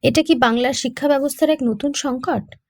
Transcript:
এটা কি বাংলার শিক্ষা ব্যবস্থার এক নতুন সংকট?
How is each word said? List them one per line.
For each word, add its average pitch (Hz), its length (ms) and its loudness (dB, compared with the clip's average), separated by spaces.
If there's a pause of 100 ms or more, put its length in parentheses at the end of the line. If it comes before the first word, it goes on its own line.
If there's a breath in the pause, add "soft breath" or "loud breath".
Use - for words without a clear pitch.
এটা 269 200 4
কি 320 120 4
বাংলার 247 380 2
শিক্ষা 262 360 -4
ব্যবস্থার 285 420 2
এক 311 120 2
নতুন 240 300 -2
সংকট? 262 520 -4 (260)